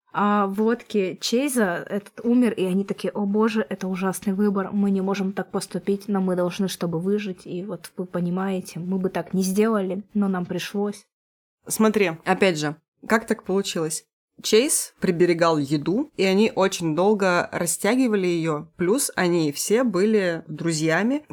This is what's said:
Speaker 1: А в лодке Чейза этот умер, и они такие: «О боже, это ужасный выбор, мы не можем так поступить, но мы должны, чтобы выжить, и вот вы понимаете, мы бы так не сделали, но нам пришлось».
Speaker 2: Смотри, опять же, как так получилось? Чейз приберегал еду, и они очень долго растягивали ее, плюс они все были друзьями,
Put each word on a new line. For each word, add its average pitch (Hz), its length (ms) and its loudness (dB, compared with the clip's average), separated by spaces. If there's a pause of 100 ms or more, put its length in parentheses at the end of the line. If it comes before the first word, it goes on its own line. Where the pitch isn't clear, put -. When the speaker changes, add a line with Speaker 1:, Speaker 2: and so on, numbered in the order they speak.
(140)
Speaker 1:
А 208 340 2
в 196 140 -2
лодке 214 560 0
Чейза 233 720 0
этот - 340 -8
умер, 240 300 4
и 175 100 -2
они 185 220 0
такие: 196 260 -6
«О 208 140 -4
боже, 214 440 0
это 190 200 -6
ужасный 190 440 -2
выбор, 196 380 0
мы 202 200 2
не 196 100 0
можем 190 320 -2
так 190 180 -8
поступить, 196 560 -4
но 202 140 0
мы 185 160 0
должны, 180 320 0
чтобы 170 300 -4
выжить, 196 460 -2
и 175 180 -8
вот 185 340 -12
вы 185 80 -6
понимаете, 180 760 -4
мы 185 180 -2
бы 185 120 0
так 170 240 -4
не 185 100 2
сделали, 196 600 0 (100)
но 202 160 2
нам 180 160 -2
пришлось». 202 600 -6 (640)
Speaker 2:
Смотри, 214 460 2 (100)
опять 185 340 2
же, 151 200 -4 (280)
как 226 220 0
так - 160 -2
получилось? 185 640 -4 (360)
Чейз - 580 2
приберегал 170 580 4
еду, 156 600 -2
и 185 60 0
они 196 320 4
очень 180 400 0
долго 185 560 2
растягивали 202 760 0
ее, 160 480 -2
плюс 190 400 0
они 170 360 2
все 214 320 0
были 190 640 2
друзьями, 160 840 0